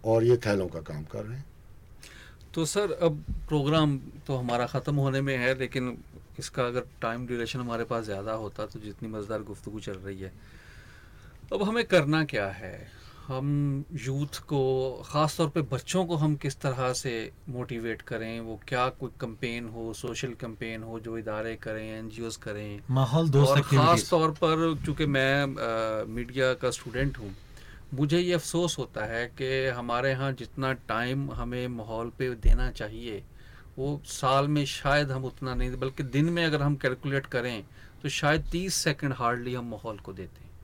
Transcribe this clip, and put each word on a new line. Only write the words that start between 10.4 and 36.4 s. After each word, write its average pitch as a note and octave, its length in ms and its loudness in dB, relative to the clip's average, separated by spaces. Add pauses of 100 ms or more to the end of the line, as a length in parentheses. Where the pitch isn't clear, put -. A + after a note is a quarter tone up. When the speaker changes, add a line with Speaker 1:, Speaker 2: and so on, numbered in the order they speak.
Speaker 2:
अब G3 100 0
हमें A3+ 220 2
करना D#3+ 400 6
क्या G#2+ 220 0
है? G2 420 -10 (380)
हम C#3+ 680 0
यूथ C#3 480 -4
को, C3 520 0 (140)
ख़ास D3+ 320 2
तौर D#3+ 100 2
पे D#3+ 140 0
बच्चों D#3 420 0
को E3+ 120 0
हम D3+ 200 4
किस C#3+ 240 -4
तरह B2+ 320 0
से A#2 380 -4 (180)
मोटिवेट A#2 540 -6
करें? A2+ 380 -6
वो A2+ 280 -10
क्या B2+ 200 2
कोई B2+ 220 -6 (100)
कैंपेन A#2 480 -6
हो, A2+ 260 -8
सोशल B2 340 -6
कैंपेन A2+ 540 -8
हो A2+ 180 -8
जो A2+ 180 -6
इदारे A2 380 -4
करें, A2 420 -8
एनजीओज़ A2 400 -8
करें? G#2 420 -8 (100)
Speaker 3:
माहौल C3+ 380 6
दोस्त C3+ 220 8
Speaker 2:
और C#3+ 100 6
ख़ास C#3+ 120 0
Speaker 3:
एक्टिविटीज। D#3+ 380 8
Speaker 2:
तौर D#3+ 200 6
पर D#3+ 560 2
चूँकि D3+ 200 0
मैं, C3+ 360 4
अ, A2+ 640 0
मीडिया B2 500 0
का B2 160 0
स्टूडेंट C3 480 -2
हूँ, G2+ 160 -8 (600)
मुझे D3 240 4
ये F3+ 140 4
अफसोस E3+ 460 0
होता A2+ 260 -6
है A#2 220 -2
कि C3 500 0
हमारे A#2+ 340 0
यहाँ C3+ 220 0
जितना C3 400 -2
टाइम B2+ 580 -2
हमें B2 380 -4
माहौल A2+ 500 -6
पे B2+ 120 0
देना B2 400 6
चाहिए, A2 520 -8 (560)
वो C#3+ 260 -2
साल C#3 440 4
में D3 160 4
शायद C#3+ 460 2
हम C3 140 -2
उतना B2+ 300 -6
नहीं, B2+ 220 2
बल्कि C3 260 -4
दिन C#3 220 4
में E3+ 200 2